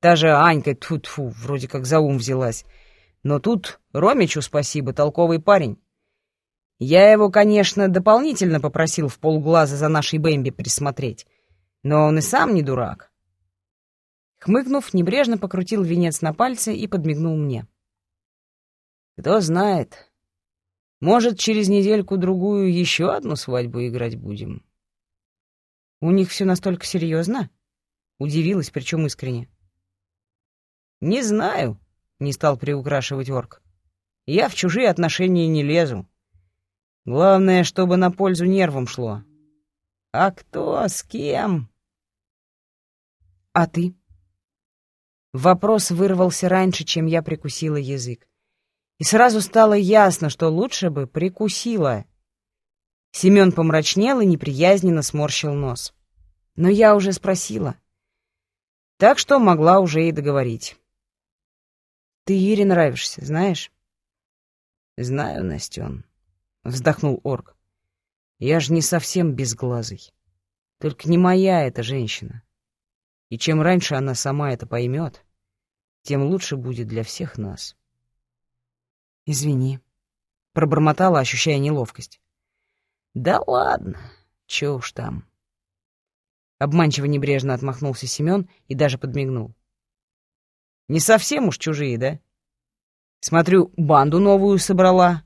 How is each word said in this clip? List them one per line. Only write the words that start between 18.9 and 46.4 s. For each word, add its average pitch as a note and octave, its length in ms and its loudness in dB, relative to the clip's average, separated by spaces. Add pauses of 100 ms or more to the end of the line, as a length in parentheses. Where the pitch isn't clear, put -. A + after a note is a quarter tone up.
«Кто G#3 240 0
знает, F3 680 -2 (920)
может, A3 360 2
через G#3+ 300 0
недельку-другую G3 1080 0
еще F3 360 0
одну A3 260 -4
свадьбу B2 500 -4
играть A#2 300 -6
будем». G#2 480 -12 (1400)
«У D#3+ 120 0
них F#3+ 180 2
все G3 160 -4
настолько F3+ 400 -2
серьезно?» E3+ 640 -4 (680)
Удивилась, D#3 520 -2
причем D#3 360 -4
искренне. B2 440 -8 (1500)
«Не G#3 200 -2
знаю», G#3 560 -2 (420)
не C#3 140 -6
стал C#3+ 240 0
приукрашивать C#3 720 -6
орк. B2+ 320 -8 (640)
«Я F#3 240 0
в F#3 60 -12
чужие G3+ 340 0
отношения F3 580 0
не D#3 160 0
лезу. C#3+ 440 -2 (960)
Главное, F#3 580 4
чтобы F3+ 340 0
на F3+ 140 4
пользу F#3 340 -2
нервам E3+ 420 0
шло. A2 360 -8 (880)
А F#3 200 0
кто - 560 -4
с - 160 -6
кем?» C#3+ 640 -4 (1800)
«А E3+ 140 2
ты?» F3 280 -4 (1400)
Вопрос F#3 600 2
вырвался F3+ 580 0